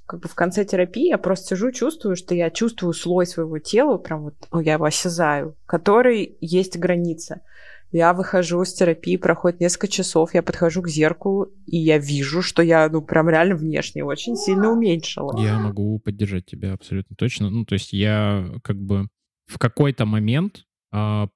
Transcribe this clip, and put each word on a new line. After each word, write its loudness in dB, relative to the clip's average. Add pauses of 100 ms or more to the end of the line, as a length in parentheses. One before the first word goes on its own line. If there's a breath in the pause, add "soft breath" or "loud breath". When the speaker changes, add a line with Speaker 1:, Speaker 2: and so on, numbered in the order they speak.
Speaker 1:
как -12
бы -12
в -18
конце 0
терапии 0
я 2
просто -2 (100)
сижу, -2
чувствую, -4
что -6
я 0
чувствую -2
слой 0
своего -6
тела, 2
прям -8
вот, -12 (180)
ну, 0
я 2
его 2
осязаю, 0
который 2
есть 0
граница. -2 (520 loud breath)
Я 6
выхожу 0
с -4
терапии, 2
проходит 2
несколько 0
часов, 0
я 2
подхожу 0
к -4
зеркалу, 0 (180)
и -2
я 4
вижу, -2
что 2
я, 6
ну, -2
прям 2
реально 4
внешне -4
очень -4
сильно 2
уменьшила. 0
Speaker 2:
Я 2
могу -2
поддержать -4
тебя -8
абсолютно -8
точно. -2
Ну, -4
то -10
есть -4
я 0 (160)
как -6
бы -2 (380)
в -16
какой-то 0
момент, -2 (260)
а, -2